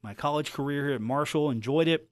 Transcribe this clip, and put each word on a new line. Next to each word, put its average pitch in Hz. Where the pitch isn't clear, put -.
my 104
college 147
career 143
here 139
at 110
Marshall, 143
enjoyed 131
it. 165